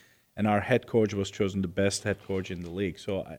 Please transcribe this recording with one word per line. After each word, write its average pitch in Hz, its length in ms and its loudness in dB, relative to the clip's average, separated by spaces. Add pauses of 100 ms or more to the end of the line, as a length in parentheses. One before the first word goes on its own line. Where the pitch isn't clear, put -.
(360)
and 104 100 0
our 104 140 4
head 117 260 2
coach 107 280 2
was 98 160 -2
chosen 98 320 0
the 92 60 0
best 98 360 0
head 101 180 0
coach 95 280 -4
in 87 100 -6
the 87 100 -10
league. 90 280 -4
So, 98 220 -4
uh, - 180 -10